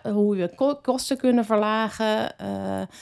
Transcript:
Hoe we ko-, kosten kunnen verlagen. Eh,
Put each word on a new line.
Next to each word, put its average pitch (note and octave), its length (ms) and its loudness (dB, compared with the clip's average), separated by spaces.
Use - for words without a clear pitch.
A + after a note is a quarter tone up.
Hoe G#3 240 2
we F3 180 -2
ko-, C#4 280 0
kosten C4 340 -2
kunnen B3 280 4
verlagen. G#3+ 960 0
Eh, G3 420 -4